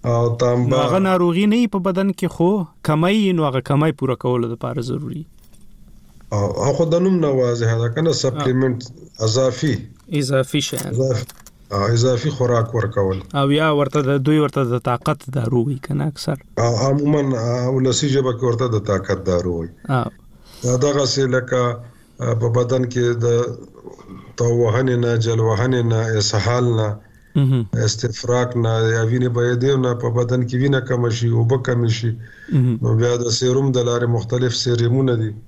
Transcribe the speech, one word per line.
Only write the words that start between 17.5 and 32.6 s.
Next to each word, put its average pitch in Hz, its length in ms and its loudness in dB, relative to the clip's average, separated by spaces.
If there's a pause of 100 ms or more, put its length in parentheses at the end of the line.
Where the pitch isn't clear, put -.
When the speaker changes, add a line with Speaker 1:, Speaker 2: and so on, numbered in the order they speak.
Speaker 1:
ولسي 131 400 0
ژبه 131 240 0
کې 113 100 -4
ورته 123 260 0
د 110 100 0
طاقت 95 480 -2
دارو 90 260 0
وایي. 82 180 -6 (180)
Speaker 2:
آه. 127 220 0 (540)
Speaker 1:
دا 123 120 0
دغسې 143 420 0
لکه، 123 640 0 (400)
آه، 120 140 -2
په 113 140 0
بدن 123 360 2
کې 123 200 -2 (200)
د - 20 2 (1120)
توهنې 120 600 2
نه، 120 200 2
جل 113 240 0
وهنې 117 440 2
نه، 113 340 2
اسهال 113 460 0
نه، 110 320 0 (400)
Speaker 2:
مهم. 131 360 2
Speaker 1:
استفراق 120 840 -2
نه، 113 120 2
یا 113 360 2
وینې 123 240 2
بهېدو 123 480 2
نه، 127 180 2
په 120 160 -4
بدن 120 380 0
کې 123 60 -4
وینه 135 260 2
کمه 120 280 0
شي، 117 200 0
اوبه 117 280 2
کمې 120 320 0
شي. 117 220 0 (420)
Speaker 2:
مهم. 127 300 2